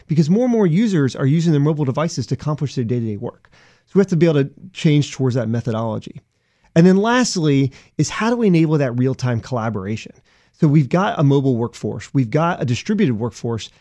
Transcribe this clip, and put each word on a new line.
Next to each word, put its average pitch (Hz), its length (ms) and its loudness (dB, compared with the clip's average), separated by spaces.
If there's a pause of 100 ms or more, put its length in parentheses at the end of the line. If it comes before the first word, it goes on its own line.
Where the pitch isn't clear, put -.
because 147 240 0
more 220 160 2
and 247 80 0
more 220 140 2
users 165 480 0
are 139 120 -2
using 165 240 2
their 147 100 2
mobile 151 240 0
devices 139 420 -4
to 135 80 -4
accomplish 143 400 -6
their 127 100 -4
day-to-day 113 320 -4
work. - 320 -14 (360)
So - 100 -20
we 190 60 4
have 190 60 2
to 180 100 -2
be 170 100 4
able 147 160 2
to 139 80 -6 (220)
change 147 400 2
towards 131 220 -2
that 117 120 -2
methodology. 113 720 -6 (540)
And 165 100 6
then 185 120 6
lastly 175 720 0 (260)
is 151 120 0
how 214 200 -2
do 247 60 0
we 233 120 2
enable 160 300 4
that 139 200 0
real-time 127 440 -2
collaboration? 107 720 -6 (400)
So - 160 0
we've 143 220 4
got 190 280 0
a 170 60 2
mobile 139 320 2
workforce. 113 580 -6
We've 131 160 0
got 165 320 -2
a - 40 -4
distributed 143 480 0
workforce. 113 560 -6 (120)